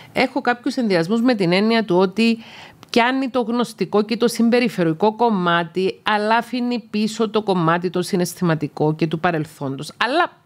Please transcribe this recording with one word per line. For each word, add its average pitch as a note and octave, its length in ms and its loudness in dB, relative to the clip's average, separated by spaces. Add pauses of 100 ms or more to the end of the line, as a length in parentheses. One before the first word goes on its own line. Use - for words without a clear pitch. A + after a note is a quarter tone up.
(120)
Έχω C4 280 -2
κάποιους A#3+ 360 -2
ενδιασμούς G3+ 440 0
με B3 140 2
την F3+ 180 0
έννοια A3 320 2
του F3+ 120 2
ότι A3 420 2 (520)
πιάνει B3+ 380 2
το B3 120 -2
γνωστικό G#3+ 640 0
και G#3+ 140 -4
το A#3 120 0
συμπεριφορικό A3 880 2
κομμάτι, F3+ 840 0
αλλά G#3+ 340 0
αφήνει A#3+ 540 -4
πίσω G#3+ 400 -2
το G#3+ 120 0
κομμάτι F3 480 0
το F3+ 120 -2
συναισθηματικό D#3+ 920 -2
και E3 120 -2
του D#3+ 140 -4
παρελθόντος. D3 760 -4
Αλλά D4 360 0 (140)